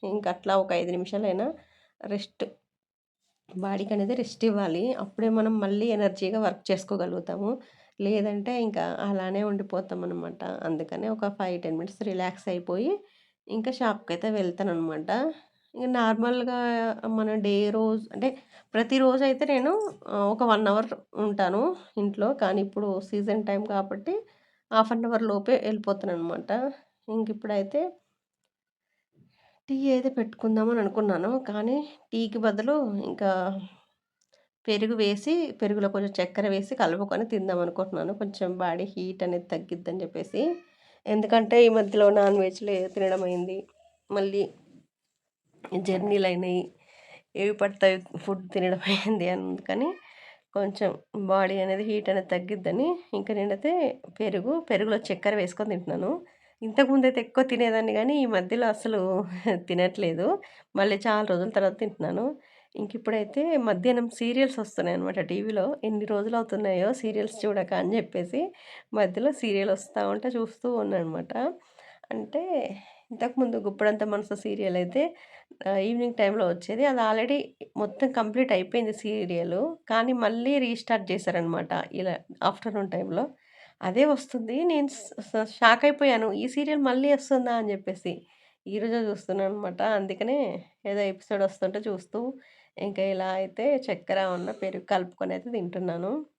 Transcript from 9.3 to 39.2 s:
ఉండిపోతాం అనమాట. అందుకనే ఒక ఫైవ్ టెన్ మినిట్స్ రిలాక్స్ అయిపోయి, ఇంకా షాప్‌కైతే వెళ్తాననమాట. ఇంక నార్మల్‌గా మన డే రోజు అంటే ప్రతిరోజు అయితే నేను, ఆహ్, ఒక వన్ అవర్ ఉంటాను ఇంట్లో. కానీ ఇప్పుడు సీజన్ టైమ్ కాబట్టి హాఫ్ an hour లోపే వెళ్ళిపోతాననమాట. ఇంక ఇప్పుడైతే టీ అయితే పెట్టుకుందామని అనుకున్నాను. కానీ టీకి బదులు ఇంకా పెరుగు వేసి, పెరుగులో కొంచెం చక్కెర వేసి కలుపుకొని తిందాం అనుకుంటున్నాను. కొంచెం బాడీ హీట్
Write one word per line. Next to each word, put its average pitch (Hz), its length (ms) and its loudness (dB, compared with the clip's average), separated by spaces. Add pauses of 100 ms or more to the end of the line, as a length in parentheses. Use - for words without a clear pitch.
ఉండిపోతాం 196 580 -4
అనమాట. 175 380 -6 (220)
అందుకనే 165 480 -4
ఒక 220 220 -2
ఫైవ్ 185 260 -4
టెన్ 165 200 -4
మినిట్స్ 190 240 -8
రిలాక్స్ 185 460 -4
అయిపోయి, 180 440 -2 (540)
ఇంకా 220 260 -4
షాప్‌కైతే 214 600 -2
వెళ్తాననమాట. 175 760 -2 (640)
ఇంక 254 180 -4
నార్మల్‌గా 240 640 2 (540)
మన 220 180 0 (100)
డే 202 140 2 (160)
రోజు 220 400 2
అంటే 208 180 0 (420)
ప్రతిరోజు 262 540 4
అయితే 269 220 4
నేను, 277 260 2 (360)
ఆహ్, 202 200 2
ఒక 220 160 2
వన్ 214 220 6
అవర్ 214 220 4 (320)
ఉంటాను 202 420 2 (340)
ఇంట్లో. 202 320 0 (100)
కానీ 196 240 2
ఇప్పుడు 202 280 -2 (140)
సీజన్ 208 400 -2
టైమ్ 202 220 -2
కాబట్టి 202 480 -4 (560)
హాఫ్ 220 200 4
an 233 120 -2
hour 233 220 0
లోపే 202 360 2
వెళ్ళిపోతాననమాట. 196 880 -2 (600)
ఇంక 220 220 -2
ఇప్పుడైతే 208 500 -2 (1900)
టీ 277 80 0 (100)
అయితే 262 240 4
పెట్టుకుందామని 220 680 2
అనుకున్నాను. 196 500 2 (140)
కానీ 214 320 -2 (300)
టీకి 226 340 -4
బదులు 220 360 2 (280)
ఇంకా 196 260 -2 (1400)
పెరుగు 220 300 0
వేసి, 208 360 2 (220)
పెరుగులో 208 360 0
కొంచెం 202 240 -2
చక్కెర 185 340 0
వేసి 196 280 -2
కలుపుకొని 190 500 0
తిందాం 190 340 -2
అనుకుంటున్నాను. 175 560 -4
కొంచెం 202 400 -4
బాడీ 180 320 -2
హీట్ 185 340 -6